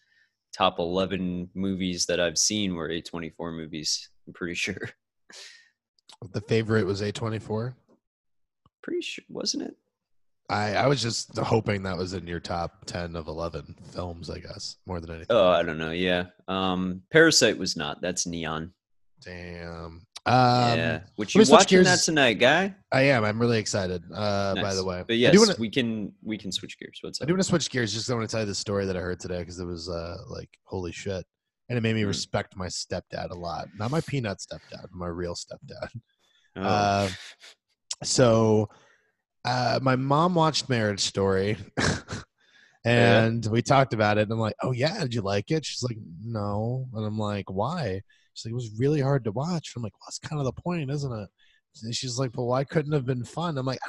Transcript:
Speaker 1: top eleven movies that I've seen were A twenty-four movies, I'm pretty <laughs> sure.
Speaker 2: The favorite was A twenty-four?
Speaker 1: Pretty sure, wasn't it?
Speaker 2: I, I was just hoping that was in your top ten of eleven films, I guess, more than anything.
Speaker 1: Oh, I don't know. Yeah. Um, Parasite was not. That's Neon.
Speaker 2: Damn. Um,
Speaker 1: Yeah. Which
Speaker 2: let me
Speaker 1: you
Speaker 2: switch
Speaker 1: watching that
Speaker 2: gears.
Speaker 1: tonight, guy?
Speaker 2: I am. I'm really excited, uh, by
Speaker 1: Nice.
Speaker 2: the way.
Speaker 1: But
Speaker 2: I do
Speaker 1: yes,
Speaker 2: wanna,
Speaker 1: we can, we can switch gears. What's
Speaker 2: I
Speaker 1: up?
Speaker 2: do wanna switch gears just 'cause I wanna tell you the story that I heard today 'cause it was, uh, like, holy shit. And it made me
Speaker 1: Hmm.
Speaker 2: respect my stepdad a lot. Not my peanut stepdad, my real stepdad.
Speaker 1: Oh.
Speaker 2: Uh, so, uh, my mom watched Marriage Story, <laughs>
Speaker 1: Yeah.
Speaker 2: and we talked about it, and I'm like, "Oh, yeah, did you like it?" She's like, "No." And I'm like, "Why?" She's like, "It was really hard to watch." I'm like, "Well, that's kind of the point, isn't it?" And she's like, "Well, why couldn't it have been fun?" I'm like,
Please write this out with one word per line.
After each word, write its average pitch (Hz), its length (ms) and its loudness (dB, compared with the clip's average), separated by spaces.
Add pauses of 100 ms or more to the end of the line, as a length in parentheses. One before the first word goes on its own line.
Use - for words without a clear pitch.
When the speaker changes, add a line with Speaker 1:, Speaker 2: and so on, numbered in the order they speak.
(540)
Speaker 1:
top 92 260 2
eleven 90 760 -2
movies 92 500 -2
that 87 140 0
I've 85 180 0
seen 104 380 0
were 80 140 -6
A 82 120 -4
twenty-four 85 500 -10
movies, 80 580 -8 (180)
I'm 92 60 -20
pretty 87 220 -8
<laughs> - 100 -4
sure. 104 240 -8 (1400)
Speaker 2:
The 107 80 -6
favorite 110 440 2
was 95 160 -2
A 104 100 -2
twenty-four? 110 640 -6 (1080)
Speaker 1:
Pretty 349 180 -6
sure, - 280 -12
wasn't - 340 -6
it? - 120 -12 (760)
Speaker 2:
I, 104 260 0
I 107 120 4
was 139 140 2
just - 360 -6
hoping 104 460 0
that 92 140 -2
was 92 160 -4
in 85 140 -8
your 85 140 -6
top 85 440 -6
ten 87 300 -8
of 80 120 -8
eleven 80 480 -8 (160)
films, 85 380 -10
I 85 100 -10
guess, - 460 -14
more 87 140 -6
than 82 120 -12
anything. 82 180 -12
Speaker 1:
Oh, 98 200 8
I 85 140 6
don't 80 140 -2
know. 80 140 -2
Yeah. 90 340 2 (220)
Um, 92 540 -2 (100)
Parasite 156 460 6
was 90 200 -4
not. 76 240 -6
That's 90 260 -4
Neon. 80 460 -6 (500)
Speaker 2:
Damn. 85 840 -12 (200)
Um, 117 100 4
Speaker 1:
Yeah. 120 640 4 (140)
Which 110 200 -4
Speaker 2:
let - 40 10
me - 20 10
Speaker 1:
you 226 40 12
Speaker 2:
switch 135 140 8
Speaker 1:
watching 185 240 8
that 185 80 8
Speaker 2:
gears. 180 140 4
Speaker 1:
tonight, 139 280 4
guy? 156 420 4 (160)
Speaker 2:
I 131 120 4
am. 131 200 4
I'm 107 160 0
really 117 200 4
excited, 90 440 -2 (100)
uh, 101 420 0
by 92 60 -2
Speaker 1:
Nice. 98 140 -2
Speaker 2:
the 92 100 -2
way. 90 220 -4
Speaker 1:
But 117 60 0
Speaker 2:
I - 20 2
do 117 40 2
Speaker 1:
yes, 175 200 8
Speaker 2:
wanna, 208 180 6
Speaker 1:
we 110 120 -4
can, 110 420 -2 (100)
we 110 160 -8
can 98 140 -10
switch - 280 -10
gears. - 220 -16
What's 80 200 -10
Speaker 2:
I - 20 -6
Speaker 1:
up? 131 40 -4
Speaker 2:
do 170 60 2
wanna 190 100 2
switch 175 260 0
gears 117 240 -2
just 110 140 -6
'cause 127 40 -4
I 120 40 0
wanna 110 120 -2
tell 113 140 -4
you 107 40 -2
the 101 100 -4
story 101 300 -2
that 92 120 -2
I - 20 -2
heard 90 200 -6
today 90 260 -6
'cause 87 140 -14
it 90 60 -6
was, 85 240 -8
uh, 85 280 -8 (100)
like, 85 220 -14 (160)
holy 90 260 -8
shit. 95 340 -8 (440)
And 120 80 -2
it 113 40 0
made 113 140 2
me 110 60 2
Speaker 1:
Hmm. 101 80 0
Speaker 2:
respect - 480 -4
my 90 100 -6
stepdad 90 640 -8
a 90 60 -10
lot. 82 320 -8 (100)
Not 107 120 -4
my 156 120 0
peanut 113 380 -4
stepdad, - 520 -16
my 90 160 -8
real 87 280 -6
stepdad. - 540 -14 (680)
Speaker 1:
Oh. 95 40 -6
Speaker 2:
Uh, 101 480 2 (920)
so, 113 680 4 (760)
uh, 123 360 0
my 131 140 4
mom 143 400 2
watched 156 340 2
Marriage 107 320 2
Story, 98 560 2 (200)
<laughs> - 480 -2 (600)
Speaker 1:
Yeah. 117 400 6
Speaker 2:
and 113 220 0
we 113 140 2
talked 135 320 4
about 107 240 4
it, 107 60 4
and 101 80 -2
I'm 113 80 -2
like, 110 220 0
"Oh, 127 100 -2
yeah, 151 300 -2
did 123 120 -4
you 117 80 -2
like 101 300 -2
it?" - 140 -2
She's - 180 -8
like, 120 140 -4 (260)
"No." 113 720 -4
And 107 120 -6
I'm 107 140 -4
like, 104 300 -4
"Why?" 101 520 -2 (320)
She's - 120 -16
like, 113 60 -8
"It 117 40 -6
was 117 220 -8
really 143 240 2
hard 135 240 2
to 107 60 -2
watch." 151 440 -4
I'm 120 80 -6
like, 101 100 -8
"Well, - 140 -20
that's - 120 -14
kind 151 200 -8
of 139 60 -2
the - 160 -4
point, 165 300 -4
isn't 143 200 -4
it?" 107 180 -8 (540)
And 117 120 -6
she's 123 220 -6
like, 131 180 -2
"Well, 123 120 -4
why 127 160 0
couldn't 147 300 0
it - 40 0
have 127 80 0
been 123 180 -2
fun?" 165 340 -4
I'm 127 80 -4
like, 131 240 -4